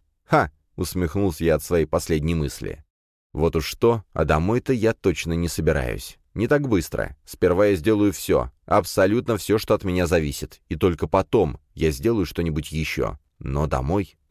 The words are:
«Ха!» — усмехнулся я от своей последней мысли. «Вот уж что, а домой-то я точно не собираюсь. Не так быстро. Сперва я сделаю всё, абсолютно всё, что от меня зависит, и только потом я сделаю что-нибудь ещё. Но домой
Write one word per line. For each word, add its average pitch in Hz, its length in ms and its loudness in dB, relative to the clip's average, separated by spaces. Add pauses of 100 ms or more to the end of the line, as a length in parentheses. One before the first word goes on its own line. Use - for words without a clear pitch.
(240)
«Ха!» — 131 260 0 (260)
усмехнулся 90 680 -2
я 80 100 4
от 76 80 -2
своей 82 240 0
последней 80 480 -2
мысли. 69 500 -6 (480)
«Вот 78 220 0
уж 78 120 0
что, 117 360 2 (100)
а 80 120 0
домой-то 90 480 0
я 110 200 2
точно 85 420 -2
не 85 120 -2
собираюсь. 71 720 -4 (160)
Не 113 140 -2
так 147 180 2
быстро. 80 500 -2 (100)
Сперва 90 400 2
я 104 100 4
сделаю 104 360 2
всё, 69 380 0 (140)
абсолютно 104 720 2
всё, 98 220 0
что - 160 0
от 101 100 -2
меня 90 220 0
зависит, 76 640 -2
и 80 60 -4
только 87 300 0
потом 95 520 0 (160)
я 78 160 0
сделаю 92 340 0
что-нибудь 80 480 -4
ещё. 71 460 -4 (200)
Но 71 280 -2
домой 73 500 -2 (140)